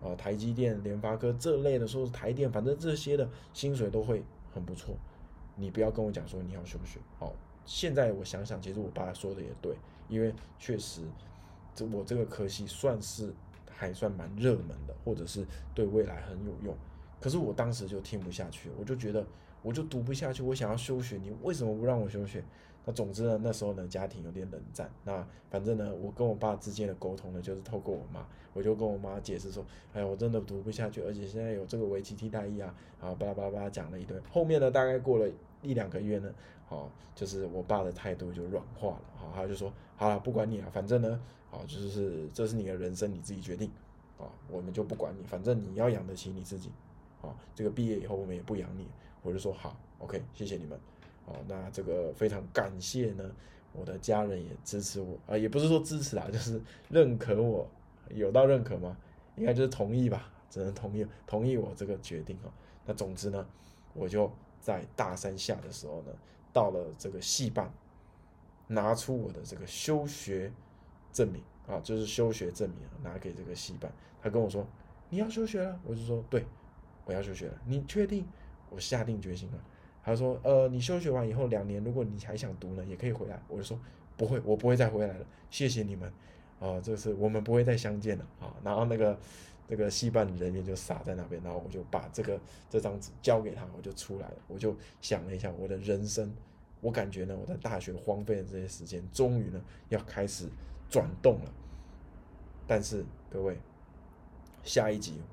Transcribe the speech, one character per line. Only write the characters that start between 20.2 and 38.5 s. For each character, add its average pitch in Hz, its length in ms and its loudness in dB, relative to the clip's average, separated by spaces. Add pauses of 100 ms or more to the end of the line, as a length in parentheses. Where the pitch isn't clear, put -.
去， 127 100 -4
我 131 100 2
想 127 160 0
要 110 60 2
休 127 260 0
学， 117 160 -4
你 98 240 -6
为 175 120 0
什 131 120 0
么 107 80 4
不 110 120 0
让 123 160 6
我 98 80 2
休 101 180 -2
学？ 101 160 -6 (400)
那 117 80 -4
总 101 220 0
之 107 100 0
呢， 113 180 4
那 113 120 2
时 107 100 -4
候 101 80 2
呢， 92 160 -4
家 95 180 -2
庭 95 200 -6
有 85 60 -8
点 95 200 -6
冷 76 100 -8 (120)
战。 - 180 -6 (140)
那 95 200 -2 (240)
反 98 140 0
正 113 140 2
呢， 104 180 -2
我 98 160 -4
跟 120 160 2
我 107 80 4
爸 104 220 2
之 104 120 -8
间 101 160 -2
的 98 100 -2
沟 92 200 -4
通 95 160 -10
呢， 90 100 -6
就 95 140 -4
是 95 60 -8
透 107 180 -4
过 98 160 -2
我 67 160 -6
妈， - 160 -8 (260)
我 98 80 -2
就 107 140 4
跟 110 100 0
我 104 120 2
妈 98 240 -4
解 92 180 -4
释 95 140 -8
说 101 120 -6 (300)
：“哎 104 60 -2
呀， 101 40 0
我 98 120 0
真 117 160 2
的 110 80 4
读 98 200 -4
不 107 80 -4
下 107 200 -2
去， 110 120 -6
而 104 120 -2
且 101 120 -6
现 107 160 -4
在 113 120 -2
有 98 120 -2
这 113 120 -4
个 110 80 2
为 98 160 0
期 104 120 -8
替 107 160 -4
代 107 160 -2
役 104 140 -4
啊， 92 160 -6 (240)
然 92 100 -6
后 92 60 -2
巴 104 100 -2
拉 101 80 0
巴 98 100 -4
拉 98 60 0
巴 101 120 -2
拉 101 80 -2
讲 90 200 -6
了 92 80 -8
一 92 60 -6
堆。” 95 160 -8 (100)
后 170 140 6
面 156 160 6
呢， 131 100 8
大 131 140 8
概 131 160 4
过 123 180 6
了 104 140 6 (300)
一 135 120 0
两 107 160 2
个 92 120 -2
月 104 160 2
呢， 98 120 -4 (380)
哦， 71 220 -8 (260)
就 101 100 -6
是 95 200 -4
我 87 180 -4
爸 98 200 2
的 90 100 -2
态 92 200 -4
度 87 200 -6
就 87 140 -6
软 95 140 -2 (140)